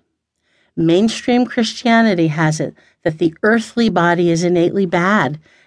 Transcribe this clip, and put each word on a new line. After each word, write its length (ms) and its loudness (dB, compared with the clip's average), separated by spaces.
Mainstream 720 0
Christianity 840 0
has 320 -2
it 140 -6
that 120 -2
the 260 -2
earthly 460 0
body 420 2
is 140 0
innately 400 0
bad 560 -2